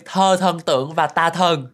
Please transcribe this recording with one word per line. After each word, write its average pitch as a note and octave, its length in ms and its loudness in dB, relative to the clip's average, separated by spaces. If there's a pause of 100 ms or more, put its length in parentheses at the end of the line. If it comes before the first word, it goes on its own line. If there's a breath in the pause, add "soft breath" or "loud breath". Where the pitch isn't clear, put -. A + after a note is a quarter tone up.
thờ F#3+ 360 2
thần F3 200 0
tượng D3+ 340 -2
và D#3+ 120 0
tà E3 240 0
thần. E3+ 440 -2